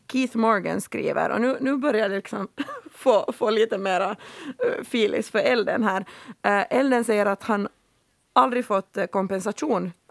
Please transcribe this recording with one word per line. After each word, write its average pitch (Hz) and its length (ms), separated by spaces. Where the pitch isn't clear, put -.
Keith 254 240
Morgan 196 440
skriver, 156 500
och 208 100
nu, 254 200
nu 269 160
börjar 226 320
det 196 80
liksom 196 320
<laughs> 539 240
få, - 380
få 226 180
lite 220 280
mera, 190 320
eh, - 200
filis 220 460
för 220 80
Elden 233 440
här. 196 180
Eh, 202 220
Elden 254 260
säger 208 220
att 196 160
han 202 260
aldrig 247 340
fått, 196 300
eh, 196 100
kompensation, 190 840